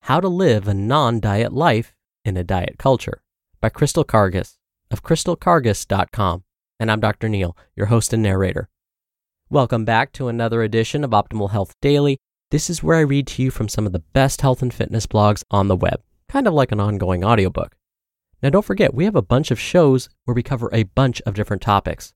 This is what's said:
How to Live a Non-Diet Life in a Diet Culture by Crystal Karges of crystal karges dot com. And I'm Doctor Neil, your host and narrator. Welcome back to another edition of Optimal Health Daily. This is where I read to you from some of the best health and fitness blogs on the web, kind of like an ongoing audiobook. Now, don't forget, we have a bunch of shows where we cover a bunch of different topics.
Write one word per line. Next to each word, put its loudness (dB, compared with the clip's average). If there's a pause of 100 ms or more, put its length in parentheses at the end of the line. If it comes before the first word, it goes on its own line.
How 2
to -2
Live 2
a 0
Non-Diet 0
Life 0 (300)
in -4
a -4
Diet -4
Culture 0 (400)
by 2
Crystal 0
Karges 0 (340)
of -6
crystal -2
karges 0
dot -2
com. -2 (340)
And -2
I'm 0
Doctor -2
Neil, -4 (180)
your -4
host 2
and 0
narrator. 0 (800)
Welcome 0
back 0
to -6
another -2
edition -2
of -4
Optimal 0
Health -4
Daily. 2 (340)
This -2
is -6
where 4
I 4
read 2
to -4
you 2
from -6
some -2
of -4
the -4
best 0
health 2
and -4
fitness -4
blogs 2
on 2
the 4
web, -2 (260)
kind 0
of -2
like 2
an -2
ongoing -2
audiobook. 0 (640)
Now, 2
don't 2
forget, 0
we 0
have 0
a 2
bunch 0
of -2
shows 2 (160)
where -2
we -2
cover -4
a 2
bunch 0
of -4
different -4
topics. -2